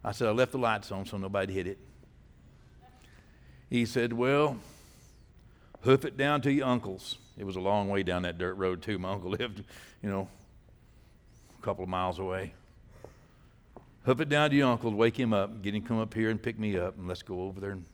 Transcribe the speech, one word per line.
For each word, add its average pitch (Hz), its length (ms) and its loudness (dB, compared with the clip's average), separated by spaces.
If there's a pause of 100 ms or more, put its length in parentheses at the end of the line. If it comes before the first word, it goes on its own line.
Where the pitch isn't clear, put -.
I 107 80 -4
said, 113 160 0
"I 107 40 4
left 123 200 4
the 135 80 -4
lights 110 320 0
on 98 140 -6
so 104 120 -8
nobody 95 360 -2
hit 92 140 -2
it." 98 120 -8 (1900)
He 120 160 2
said, 120 280 0
"Well, 135 440 2 (1200)
hoof 135 240 4
it 120 120 -6
down 143 240 2
to 139 100 2
your 135 160 2
uncle's." 104 500 -2 (200)
It 104 80 -10
was 95 120 -6
a 92 40 -4
long 101 280 2
way 101 140 2
down 90 180 0
that 87 160 -4
dirt 90 160 -2
road, 92 280 -2
too. 104 160 -4
My 92 120 -4
uncle 95 200 -6
<laughs> 104 100 -2
lived, 104 220 -6 (400)
you 104 80 -4
know, 98 200 -2 (1300)
a - 20 -18
couple 92 220 -4
of 90 60 -6
miles 92 300 -2
away. 95 340 -4 (1500)
"Hoof 127 180 4
it 151 80 0
down 147 220 4
to 139 40 4
your 139 140 8
uncle, 117 240 2
wake 113 260 4
him 113 140 2
up, 101 300 0
get 101 100 -2
him 104 80 0
come 113 160 -2
up 110 160 -2
here 110 160 2
and 110 120 -2
pick 110 180 -4
me 104 180 0
up, 90 200 -2
and 90 100 -8
let's 90 160 -6
go 90 180 -8
over 95 180 -8
there 98 120 -6
and 92 220 -10